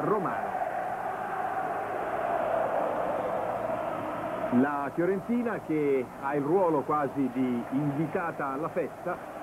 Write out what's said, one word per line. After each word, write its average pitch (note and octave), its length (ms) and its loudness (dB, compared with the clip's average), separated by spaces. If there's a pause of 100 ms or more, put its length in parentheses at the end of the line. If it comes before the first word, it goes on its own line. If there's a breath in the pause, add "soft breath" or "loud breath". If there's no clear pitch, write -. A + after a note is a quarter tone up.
Romano. E3 480 0 (4000)
La C#3+ 340 2
Fiorentina G3+ 720 0
che C#3+ 400 2 (160)
ha C#3+ 140 -2
il D3 80 2
ruolo E3 380 4
quasi C#3+ 500 2
di B2 380 0
invitata D3+ 800 0
alla C3+ 200 -2
festa, E3 480 -4 (280)